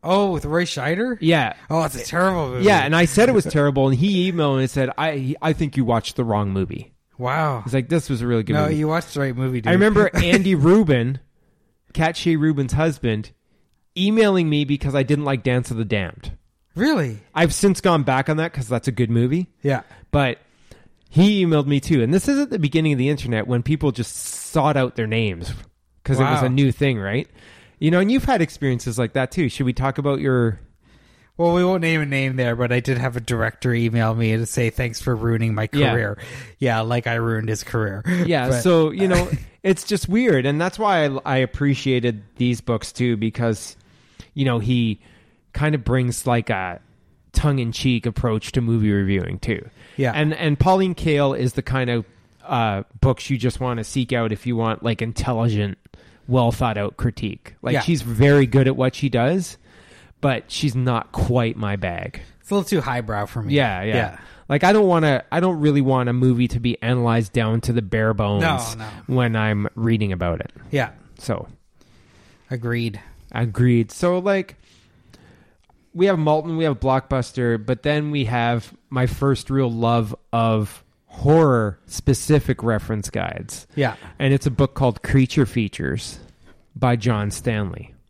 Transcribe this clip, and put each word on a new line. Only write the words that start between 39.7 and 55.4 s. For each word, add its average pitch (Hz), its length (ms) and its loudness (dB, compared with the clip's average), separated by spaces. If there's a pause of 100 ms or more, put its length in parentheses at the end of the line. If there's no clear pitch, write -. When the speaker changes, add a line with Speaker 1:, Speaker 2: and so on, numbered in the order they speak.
Speaker 2:
just - 260 -4
weird. 185 380 2
And 147 120 0
that's 180 200 -4
why 196 260 2
I, 135 200 -2
I 135 120 0
appreciated 127 840 0 (140)
these 123 240 0
books - 300 -4
too, 120 260 0
because, 113 580 -4 (580)
you 139 120 -2
know, 123 120 0
he 113 420 0 (540)
kind 151 220 0
of 127 80 -4
brings, 123 420 -2
like, 120 240 0
a 92 300 -4 (540)
tongue-in-cheek 127 760 0
approach 110 460 -4
to 131 80 0
movie 113 300 2
reviewing 95 460 0
too. - 260 -6 (320)
Speaker 1:
Yeah. 123 200 -2
Speaker 2:
And, 151 180 0
and 156 240 -2
Pauline 185 380 2
Kael 143 420 0
is 123 160 -2
the - 80 -4
kind 127 300 -2
of, 117 140 -2 (380)
uh, 113 380 -2 (180)
books - 300 0
you 135 80 -2
just 117 220 -2
wanna 120 240 -4
seek 123 280 -4
out 117 200 0
if 107 160 -6
you 120 80 -2
want, 113 260 -2
like, 113 220 -2
intelligent, 113 760 -2 (500)